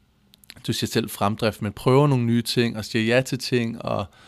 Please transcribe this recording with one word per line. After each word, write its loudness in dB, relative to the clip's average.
du -2
siger -4
selv -2
fremdrift, -2
men -4
prøver 4
nogle 2
nye 2
ting, 0
og -8
siger 0
ja 6
til -2
ting, -2
og -4